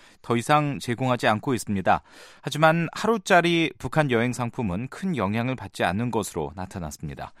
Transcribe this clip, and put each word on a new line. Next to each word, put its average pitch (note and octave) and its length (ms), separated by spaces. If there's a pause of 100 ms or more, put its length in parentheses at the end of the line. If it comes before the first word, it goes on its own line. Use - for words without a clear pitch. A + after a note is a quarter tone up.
(200)
더 A#2 160
이상 D3 420
제공하지 B2 480
않고 A2+ 280
있습니다. G2+ 480 (400)
하지만 D#3+ 500
하루짜리 F3 880
북한 D3 320
여행 A#2+ 240
상품은 A#2 540
큰 F#3 280
영향을 A#2 400
받지 - 280
않는 G#2 260
것으로 F2 440
나타났습니다. E2 840